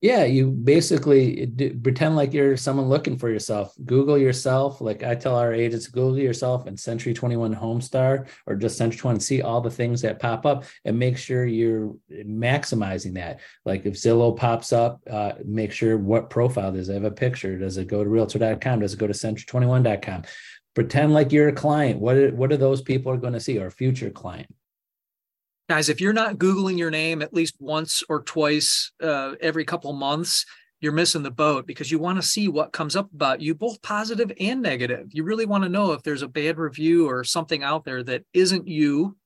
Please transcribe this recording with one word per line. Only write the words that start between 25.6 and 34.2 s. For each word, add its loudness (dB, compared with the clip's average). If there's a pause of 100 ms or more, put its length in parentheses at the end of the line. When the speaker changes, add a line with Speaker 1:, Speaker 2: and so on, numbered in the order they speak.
Speaker 2:
Guys, 2
if 0
you're 2
not 0
Googling 2
your -2
name -2
at -8
least 0
once -4
or -2
twice, 0 (100)
uh, -2
every -2
couple -6
months, -2 (360)
you're 0
missing 0
the -6
boat 0
because -10
you 0
wanna 0
see 0
what -2
comes -4
up -4
about 0
you, -2
both -6
positive -4 (100)